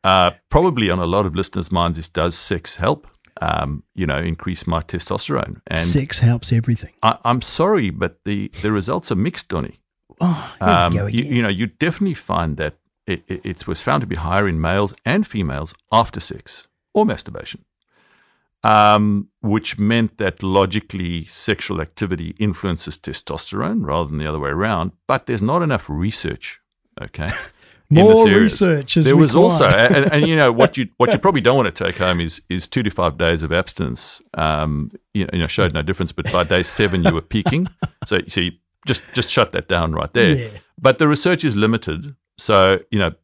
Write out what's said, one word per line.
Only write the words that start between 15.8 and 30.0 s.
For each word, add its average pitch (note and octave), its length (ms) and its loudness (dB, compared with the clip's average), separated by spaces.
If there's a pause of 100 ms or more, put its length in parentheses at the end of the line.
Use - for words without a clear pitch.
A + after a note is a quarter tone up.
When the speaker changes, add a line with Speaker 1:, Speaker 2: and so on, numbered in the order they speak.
Speaker 1:
after A2 280 0
sex - 480 -10 (260)
or G#3+ 120 2
masturbation, - 580 -8 (1000)
um, G#2 680 4 (120)
which G#2+ 380 -2
meant A2 380 0
that F#2+ 260 -4
logically F#2+ 840 -2
sexual - 560 -6
activity E2 580 -6
influences F2+ 580 -4
testosterone A#2 880 -6
rather D2 240 -4
than D2+ 100 -6
the D#2 80 -4
other D2+ 120 -4
way C#2+ 100 -4
around, F2+ 420 -2 (160)
but C3+ 180 -2
there's A2 160 -2
not C#3+ 220 0
enough C3+ 260 -4
research, - 720 -4 (400)
okay, - 300 -8 (280)
Speaker 2:
<laughs> - 300 -20
Speaker 1:
in D3 60 4 (120)
this A3 120 10
Speaker 2:
More A3+ 80 8
Speaker 1:
area. G3+ 140 6
Speaker 2:
research E3+ 560 2
is D#3 80 4
Speaker 1:
There C#3 120 6
was C#3+ 180 6
also, D3+ 300 6
Speaker 2:
required. G#2 280 6
Speaker 1:
and, C#3+ 200 4